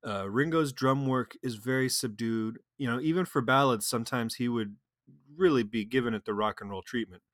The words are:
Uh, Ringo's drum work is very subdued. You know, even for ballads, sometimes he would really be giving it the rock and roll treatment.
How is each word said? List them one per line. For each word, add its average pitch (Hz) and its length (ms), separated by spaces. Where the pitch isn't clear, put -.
Uh, 98 240
Ringo's 143 460
drum 135 320
work 127 380
is 123 120
very 131 340
subdued. 113 680
You 135 80
know, 117 120
even 165 260
for 147 160
ballads, 131 440
sometimes 117 500
he 120 120
would 110 300
really 165 240
be 107 240
giving 120 300
it 101 100
the 110 80
rock 104 260
and 101 120
roll 95 100
treatment. 107 400